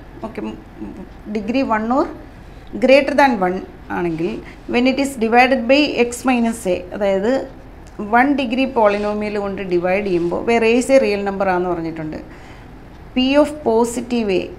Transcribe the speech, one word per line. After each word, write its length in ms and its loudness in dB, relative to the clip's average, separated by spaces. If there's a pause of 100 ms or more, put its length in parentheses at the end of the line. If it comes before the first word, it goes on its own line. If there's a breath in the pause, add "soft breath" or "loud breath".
(280)
ഓക്കെ, 140 -12 (920)
degree 280 -2 (100)
one 120 0 (120)
or 100 2 (760 loud breath)
greater 360 6
than 120 6 (120)
one 140 0 (380)
ആണെങ്കിൽ, 340 -2 (440 loud breath)
when 180 2
it 120 -2
is 60 -2 (140)
divided 380 4 (100)
by 80 6 (260)
x 60 -2 (180)
minus 320 0 (120)
a, 20 2 (200)
അതായത് 360 0 (840)
one 140 4 (120)
degree 240 0 (140)
polynomial 680 0
കൊണ്ട് 180 -6 (120)
divide 340 0
ചെയ്യുമ്പോൾ, 400 0
where 220 2
a 100 6
is 160 -2
a 100 8
real 220 0
number 260 -2
ആണെന്ന് 200 0
പറഞ്ഞിട്ടുണ്ട്, 460 -8 (960 loud breath)
P 120 2 (140)
of 100 0 (160)
positive 720 0
a 20 0 (180)